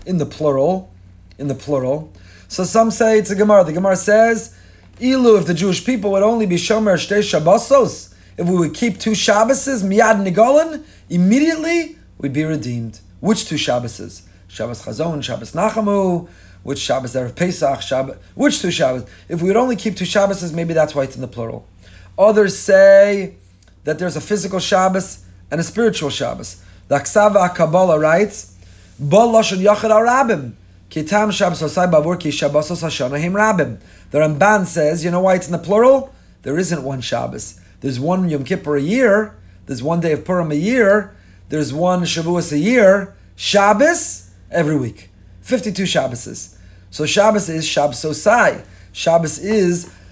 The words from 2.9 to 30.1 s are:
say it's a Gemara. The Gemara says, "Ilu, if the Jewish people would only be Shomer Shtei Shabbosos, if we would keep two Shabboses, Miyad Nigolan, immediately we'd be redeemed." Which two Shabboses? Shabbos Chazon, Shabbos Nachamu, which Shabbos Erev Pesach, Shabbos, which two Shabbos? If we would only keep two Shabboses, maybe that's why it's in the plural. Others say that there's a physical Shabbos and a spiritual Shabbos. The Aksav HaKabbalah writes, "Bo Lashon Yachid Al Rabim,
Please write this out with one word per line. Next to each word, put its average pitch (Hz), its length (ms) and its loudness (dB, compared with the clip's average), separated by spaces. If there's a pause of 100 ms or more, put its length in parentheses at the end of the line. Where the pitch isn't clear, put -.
say 220 260 2
it's 202 140 -2
a 196 40 -4
Gemara. 202 280 6
The 156 80 -4
Gemara 190 240 0
says, 220 580 2 (460)
"Ilu, 247 400 4
if 156 60 -2
the 175 80 -2
Jewish 180 320 -2
people 208 260 -2
would 196 120 2
only 220 220 2
be 175 120 0
Shomer 208 380 0
Shtei 202 240 -2
Shabbosos, 202 920 2 (280)
if 175 80 -4
we 180 120 2
would 165 160 0
keep 226 260 -4
two 220 120 -2
Shabboses, 226 720 0
Miyad 208 440 2
Nigolan, 285 560 2 (260)
immediately 311 840 0 (220)
we'd 139 160 -6
be 151 100 -2
redeemed." 120 560 -6 (220)
Which 202 240 -2
two 160 100 -6
Shabboses? 120 680 -6 (260)
Shabbos 117 320 -10
Chazon, 147 420 -6
Shabbos 113 280 -10
Nachamu, 190 760 -2 (360)
which 139 160 -8
Shabbos 127 340 -4
Erev 123 220 -6
Pesach, 165 460 -2
Shabbos, 135 360 -4 (180)
which 277 240 0
two 180 120 -4
Shabbos? 127 320 -2 (260)
If 170 120 -6
we 180 60 -2
would 202 100 2
only 254 180 0
keep 202 200 -6
two 185 100 -8
Shabboses, 196 460 -2
maybe 165 220 -6
that's 156 220 0
why 139 80 0
it's 135 120 -8
in 123 60 -12
the 123 60 -8
plural. - 380 -12 (520)
Others 202 400 4
say 196 760 6 (500)
that 151 140 -4
there's 170 180 -6
a - 40 -8
physical 190 380 -4
Shabbos 190 600 -2 (320)
and 160 100 -4
a - 20 -4
spiritual 208 460 -2
Shabbos. - 480 -8 (320)
The 139 60 0
Aksav 208 400 2
HaKabbalah 175 640 2
writes, 175 520 0 (460)
"Bo 190 300 4
Lashon 202 340 2
Yachid 208 280 2
Al 214 100 6
Rabim, 226 520 0 (360)